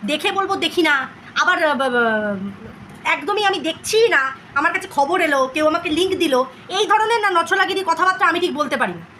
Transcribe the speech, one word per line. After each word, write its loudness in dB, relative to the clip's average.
দেখে -2
বলবো -2
দেখি 0
না, 0
আবার, 2
আহ, 2
ব-, 0
ব-, 0
একদমই -2
আমি -2
দেখছি 2
না, 4
আমার 0
কাছে -6
খবর 2
এলো, 2
কেউ 2
আমাকে -2
লিংক 2
দিল, 2
এই 0
ধরনের 2
না 2
নছলাগিরি 2
কথাবার্তা 0
আমি 0
ঠিক -2
বলতে -2
পারি -2
না। -16